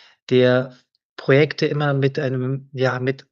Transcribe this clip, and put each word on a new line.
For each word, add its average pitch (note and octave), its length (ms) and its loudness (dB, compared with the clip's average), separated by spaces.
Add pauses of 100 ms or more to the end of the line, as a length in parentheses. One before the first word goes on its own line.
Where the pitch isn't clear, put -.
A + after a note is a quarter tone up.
(300)
der B2+ 480 2 (400)
Projekte C#3+ 500 2
immer D3 260 -2
mit C#3 260 -2
einem, C3 540 -6
ja, B2+ 260 -2
mit, C3+ 320 -4